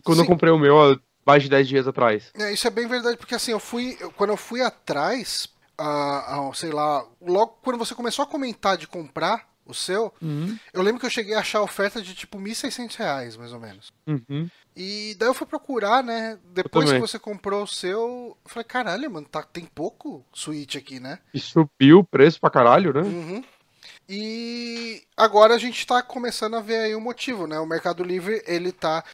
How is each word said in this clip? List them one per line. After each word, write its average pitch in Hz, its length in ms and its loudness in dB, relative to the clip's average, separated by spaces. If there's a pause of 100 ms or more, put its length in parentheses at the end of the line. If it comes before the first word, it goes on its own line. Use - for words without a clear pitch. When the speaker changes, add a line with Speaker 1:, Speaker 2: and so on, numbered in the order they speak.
Speaker 1:
quando 165 140 4
eu 170 60 8
Speaker 2:
Sim. 170 60 2
Speaker 1:
comprei 165 220 6
o 160 60 6
meu 147 220 8 (120)
há 135 40 4 (300)
mais 143 180 8
de 139 40 -6
dez 139 200 4
dias 135 200 2
atrás. 117 480 0
Speaker 2:
É, 208 160 -4
isso 208 140 -2
é 226 40 0
bem 233 160 -4
verdade, 240 300 -2
porque - 180 -12
assim, 233 180 -4
eu 202 80 -4
fui, 247 400 -8
eu, 175 120 -12
quando 202 180 -2
eu 202 60 -2
fui 233 240 -8
atrás, 196 880 -4 (300)
ah, 143 720 -4
ah, 131 40 -14
sei 165 160 -8
lá, 147 340 -2 (160)
logo 190 420 0
quando 247 160 -4
você 226 160 -6
começou 240 300 -4
a - 40 -16
comentar 233 480 -2
de 160 100 -10
comprar 175 640 -6 (140)
o - 80 -20
seu, 196 480 -4
Speaker 1:
Uhum. 165 380 -6 (160)
Speaker 2:
eu 185 80 -2
lembro 220 160 0
que 254 80 -6
eu 233 40 -2
cheguei 214 240 -4
a 214 40 2
achar 208 240 0
oferta 202 400 -4
de, 180 140 -14
tipo, - 200 -16
mil 196 160 -8
e 226 40 -8
seiscentos 240 400 -10
reais, 135 400 -4
mais 120 160 -16
ou 120 80 -14
menos. 104 320 -20 (160)
Speaker 1:
Uhum. 147 400 -6 (280)
Speaker 2:
E 208 420 -12
daí 220 100 2
eu 262 60 2
fui 311 120 -10
procurar, 247 560 0
né, 226 340 -6 (160)
depois 165 340 2
que 147 60 4
Speaker 1:
também. 127 140 2
Speaker 2:
você - 120 -8
comprou 202 440 -4
o 202 40 -6
seu, 233 800 -6
eu - 60 -20
falei, 233 140 -10
"Caralho, 247 460 -4
mano, 151 200 -12
tá, 156 120 -6
tem 175 220 -14
pouco - 680 -12
Switch 151 440 -10
aqui, 131 220 -14
né?" 135 200 -12 (140)
Speaker 1:
E 147 60 -4
subiu 151 600 6
o 190 40 4
preço 156 360 4
pra 160 100 2
caralho, 160 420 6
né? 139 100 0
Speaker 2:
Uhum. 185 420 -8 (640)
E 233 960 -10 (140)
agora 220 380 8
a 233 40 2
gente 226 280 -6
tá 247 160 2
começando 226 540 -6
a 226 40 -4
ver 220 180 -4
aí 214 160 -2
o 220 60 -6
motivo, 240 460 -6
né? 156 120 -6
O 160 80 -4
Mercado 170 360 -4
Livre, 185 440 -4
ele 175 260 -4
tá 160 420 -4